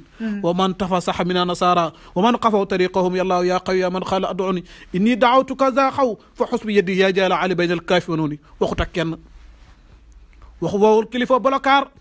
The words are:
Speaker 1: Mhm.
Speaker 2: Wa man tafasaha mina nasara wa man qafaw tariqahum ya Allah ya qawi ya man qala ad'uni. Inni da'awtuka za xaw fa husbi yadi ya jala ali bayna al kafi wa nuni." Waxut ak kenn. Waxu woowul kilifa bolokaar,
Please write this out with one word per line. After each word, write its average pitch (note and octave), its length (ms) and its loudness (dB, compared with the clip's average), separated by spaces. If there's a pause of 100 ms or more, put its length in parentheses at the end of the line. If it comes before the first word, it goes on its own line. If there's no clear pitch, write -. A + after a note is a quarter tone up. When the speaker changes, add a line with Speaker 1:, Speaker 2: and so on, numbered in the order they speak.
(200)
Speaker 1:
Mhm. G#3+ 220 -6
Speaker 2:
Wa F3 120 0
man F#3 200 0
tafasaha F#3 520 -2
mina F3+ 200 0
nasara F3 460 0 (240)
wa F3+ 80 0
man A#3+ 160 4
qafaw G#3 260 2
tariqahum F#3 500 0
ya F#3 60 -2
Allah F3+ 240 0
ya F3+ 140 0
qawi F#3+ 220 -2
ya F3+ 100 0
man F#3 100 -4
qala F#3+ 300 -2
ad'uni. F#3 320 -4 (300)
Inni G#3+ 220 2
da'awtuka C4 600 2
za C4+ 160 2
xaw B3+ 260 -2 (160)
fa A#3 120 -2
husbi G#3+ 320 -4
yadi F#3 220 0
ya F#3+ 120 4
jala F#3 280 0
ali F#3 140 0
bayna F3 200 0
al E3+ 80 -4
kafi F3+ 300 0
wa D#3+ 60 -2
nuni." D3+ 220 -4 (200)
Waxut - 220 -2
ak E3 120 -6
kenn. E3 220 -4 (1500)
Waxu F3 180 -2
woowul G#3+ 300 4
kilifa B3 300 0
bolokaar, C4+ 460 0 (160)